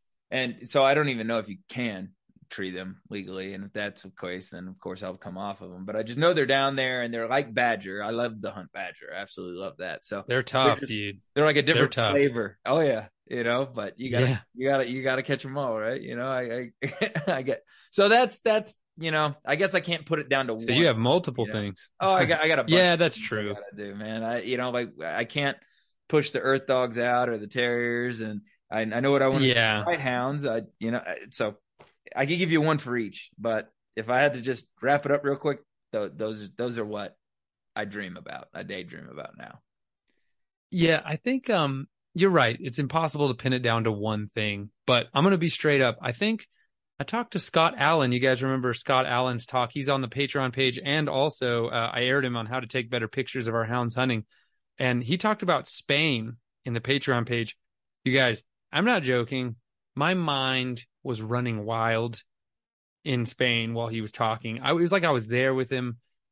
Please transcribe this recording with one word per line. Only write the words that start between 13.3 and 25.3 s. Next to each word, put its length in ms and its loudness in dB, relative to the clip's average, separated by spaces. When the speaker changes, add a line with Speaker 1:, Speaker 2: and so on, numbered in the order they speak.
Speaker 1:
know, 220 0
but 340 -8
you 120 -8
gotta, 160 4
Speaker 2:
Yeah. 120 0
Speaker 1:
you 160 -4
gotta, 200 2
you 140 -6
gotta 200 0
catch 220 -2
'em 120 -8
all, 220 -2
right? 220 -4
You 140 -10
know, 120 -4
I, 440 -4
I, 280 -4
<laughs> 40 2
I 120 -2
get, 200 -4
so 180 4
that's, 300 4
that's, 380 0
you 140 -4
know, 240 2
I 100 0
guess 200 2
I 40 2
can't 260 -4
put 140 0
it 100 -6
down 180 2
to 120 -2
Speaker 2:
So 120 -2
Speaker 1:
one, 80 4
Speaker 2:
you 80 6
have 100 4
multiple 480 2
Speaker 1:
you 80 -4
know? 60 -2
Speaker 2:
things. 300 -6
Speaker 1:
Oh, 100 4
I 140 6
got, 160 2
I 60 4
got 120 4
a 40 4
Speaker 2:
<laughs> 20 -12
Speaker 1:
bunch 80 2
Speaker 2:
Yeah, 200 8
Speaker 1:
of 60 2
Speaker 2:
that's 160 2
Speaker 1:
things 120 -8
I 0 -
Speaker 2:
true. 260 -4
Speaker 1:
gotta 240 -14
do, 180 -10
man. 280 -6
I, 180 -4
you 160 -2
know, 140 -2
like, 180 -2
I 240 -4
can't 320 -2